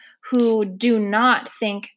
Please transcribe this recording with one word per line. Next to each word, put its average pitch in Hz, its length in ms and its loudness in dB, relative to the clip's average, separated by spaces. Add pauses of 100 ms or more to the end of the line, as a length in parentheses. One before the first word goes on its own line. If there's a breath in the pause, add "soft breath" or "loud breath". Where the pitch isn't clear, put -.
(300 soft breath)
who 226 340 2
do 220 360 0
not 214 520 0
think 202 440 -6